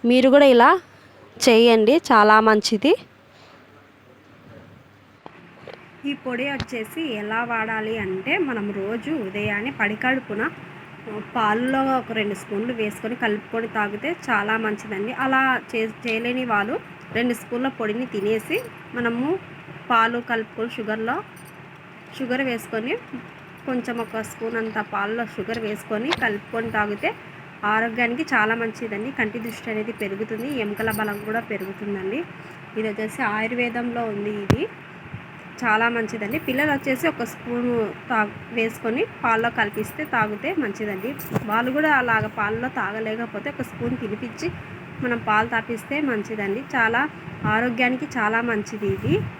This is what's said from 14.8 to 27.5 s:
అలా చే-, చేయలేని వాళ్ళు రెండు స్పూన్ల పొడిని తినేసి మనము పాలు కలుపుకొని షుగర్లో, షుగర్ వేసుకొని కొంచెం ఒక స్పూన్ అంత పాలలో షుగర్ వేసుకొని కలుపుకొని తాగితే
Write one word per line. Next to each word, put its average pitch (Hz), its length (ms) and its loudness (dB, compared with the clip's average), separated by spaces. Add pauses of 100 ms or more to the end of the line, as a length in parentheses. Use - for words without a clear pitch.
అలా 262 160 4 (320)
చే-, 220 320 -2
చేయలేని 240 480 -2
వాళ్ళు 208 240 2 (400)
రెండు 240 240 2
స్పూన్ల 247 360 -2
పొడిని 226 360 -2
తినేసి 214 440 0 (380)
మనము 240 320 0 (640)
పాలు 233 280 4 (120)
కలుపుకొని 226 460 -4
షుగర్లో, 220 380 -2 (1000)
షుగర్ 254 320 -2
వేసుకొని 233 460 -4 (720)
కొంచెం 247 380 -2
ఒక 220 260 -6
స్పూన్ 226 320 -6
అంత 220 160 -4 (140)
పాలలో 214 320 -2 (100)
షుగర్ 226 320 -4
వేసుకొని 214 440 -4 (120)
కలుపుకొని 226 540 -2
తాగితే 208 340 0 (640)